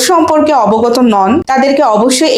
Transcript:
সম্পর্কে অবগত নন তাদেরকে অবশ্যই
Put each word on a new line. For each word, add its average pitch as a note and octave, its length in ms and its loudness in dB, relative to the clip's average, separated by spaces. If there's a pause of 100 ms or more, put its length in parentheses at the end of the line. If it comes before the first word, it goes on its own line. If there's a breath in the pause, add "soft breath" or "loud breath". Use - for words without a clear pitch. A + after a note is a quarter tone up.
সম্পর্কে D#4 440 0 (120)
অবগত A3+ 320 0 (160)
নন G3 180 0 (200)
তাদেরকে C#4 320 0 (120)
অবশ্যই B3+ 420 0